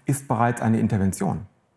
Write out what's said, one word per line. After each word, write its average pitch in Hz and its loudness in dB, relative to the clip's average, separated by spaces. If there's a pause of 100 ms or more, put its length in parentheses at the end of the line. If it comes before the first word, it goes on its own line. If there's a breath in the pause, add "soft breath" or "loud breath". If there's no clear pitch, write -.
ist 139 -4
bereits 120 0
eine 113 2
Intervention. 98 0 (300)